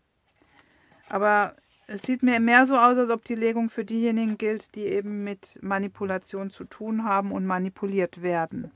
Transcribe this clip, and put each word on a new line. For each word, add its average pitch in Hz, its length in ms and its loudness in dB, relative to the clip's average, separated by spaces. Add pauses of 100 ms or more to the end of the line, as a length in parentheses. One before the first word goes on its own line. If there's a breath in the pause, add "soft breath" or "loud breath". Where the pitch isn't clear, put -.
(1080 soft breath)
Aber - 460 2 (320)
es 208 160 -12
sieht 254 200 -4
mir 247 180 4
mehr 240 260 6
so 269 100 2
aus, 247 220 6
als 240 120 2
ob 226 140 -2
die 240 100 -4
Legung 226 360 0
für 226 140 -6
diejenigen 226 540 0
gilt, 214 360 -4
die 208 120 -6
eben 202 380 -4
mit - 380 -12
Manipulation 196 880 -6
zu - 140 -16
tun 220 400 -6
haben 196 280 0
und 190 140 -4
manipuliert 185 760 -4
werden. 165 540 -2